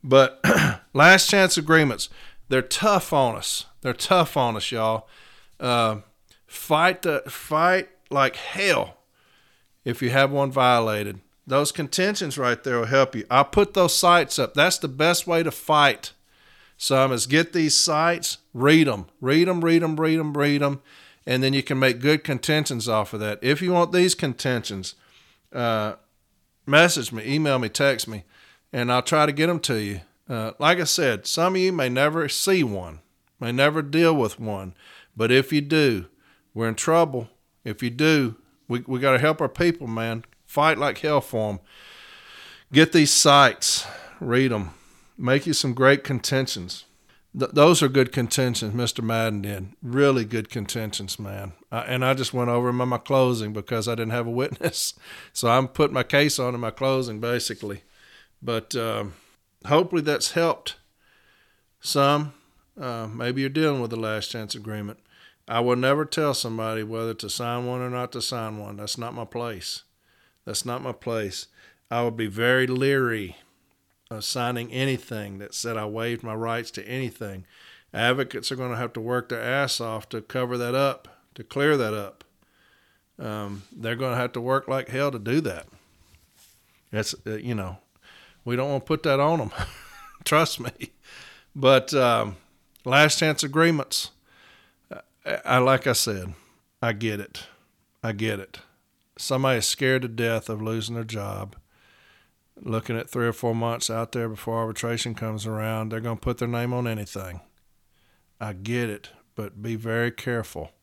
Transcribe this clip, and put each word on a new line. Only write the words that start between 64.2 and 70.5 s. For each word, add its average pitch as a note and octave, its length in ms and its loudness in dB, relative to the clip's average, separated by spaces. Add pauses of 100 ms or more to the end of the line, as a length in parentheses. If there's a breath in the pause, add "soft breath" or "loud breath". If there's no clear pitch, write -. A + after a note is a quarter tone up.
chance G#2+ 240 -10
agreement. G#2+ 440 -10 (480 soft breath)
I A#2 120 0
will B2 160 2
never C#3 300 0
tell D3 280 -2
somebody A2 500 -4
whether A2+ 320 -8
to G#2 140 -12
sign A#2+ 360 -6
one B2 160 -6
or B2+ 80 -6
not B2 240 -6
to A#2+ 80 -8
sign A2 360 -8
one. G#2 200 -14
That's G2+ 200 -10
not A#2 160 -8
my A2+ 120 -10
place. A#2 580 -10 (640)
That's G#2 200 -6